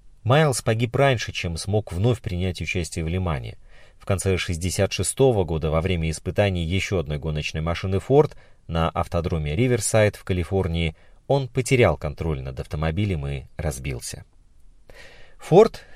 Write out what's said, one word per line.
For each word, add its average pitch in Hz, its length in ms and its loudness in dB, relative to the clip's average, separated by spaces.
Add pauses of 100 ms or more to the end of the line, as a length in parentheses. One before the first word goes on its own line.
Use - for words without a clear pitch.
(240)
Майлз 143 400 4
погиб 117 320 0
раньше, 135 360 2
чем 85 240 -6
смог 101 380 -2
вновь 107 280 2
принять 90 400 -4
участие 82 440 -4
в - 20 -2
Лимане. 80 500 -2 (420)
В - 80 -20
конце 95 300 2
шестьдесят 92 560 -2
шестого 113 500 2
года, 80 260 -2
во 80 120 2
время 85 280 0
испытаний 90 560 0
ещё 92 320 -2
одной 73 220 -2
гоночной 78 420 -4
машины 85 360 -2
Ford 139 340 4 (340)
на 82 240 0
автодроме 80 680 -2
Риверсайд 110 600 2
в - 80 -18
Калифорнии, 85 720 -2 (320)
он 139 200 0
потерял 113 500 2
контроль 73 460 -4
над 65 160 -10
автомобилем 80 680 -2
и 69 200 -6 (120)
разбился. 67 680 -8 (1120)
Ford, 208 340 6 (220)